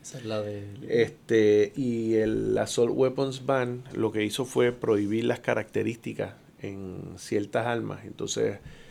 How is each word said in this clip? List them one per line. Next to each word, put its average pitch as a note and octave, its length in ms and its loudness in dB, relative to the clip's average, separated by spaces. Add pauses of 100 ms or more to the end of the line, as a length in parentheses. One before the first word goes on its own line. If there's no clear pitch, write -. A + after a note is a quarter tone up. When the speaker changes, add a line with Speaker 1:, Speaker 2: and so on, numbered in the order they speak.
Speaker 1:
Esa - 180 -16
es A#2 60 -14
la G#2+ 160 -4
de G#2 240 -8 (220)
Speaker 2:
Este, G#2+ 880 4
y A#2 400 0
el A2 420 2
Assault A2 380 2
Weapons C3 500 0
Ban B2+ 380 0 (100)
lo G#2+ 180 0
que G#2+ 120 0
hizo G#2+ 220 -2
fue B2 260 4
prohibir A2 540 0
las A#2+ 140 0
características G#2+ 960 -4 (260)
en F#2+ 560 -10
ciertas G#2+ 500 -2
armas. G#2+ 380 -4
Entonces, G#2 540 -4 (320)